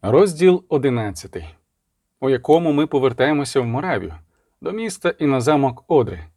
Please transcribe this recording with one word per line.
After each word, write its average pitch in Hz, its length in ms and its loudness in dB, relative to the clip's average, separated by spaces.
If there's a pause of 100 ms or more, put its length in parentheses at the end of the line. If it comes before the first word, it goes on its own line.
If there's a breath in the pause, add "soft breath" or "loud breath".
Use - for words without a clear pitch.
Розділ 180 640 2
одинадцятий, 113 760 -4 (760)
у 131 100 0
якому 151 420 2
ми 147 140 2
повертаємося 135 720 0
в 120 60 -2
Моравію, 117 480 -4 (460)
до 165 120 -8
міста 208 460 -6
і 160 80 -2
на 135 140 0
замок 139 480 0
Одри 101 360 0 (120)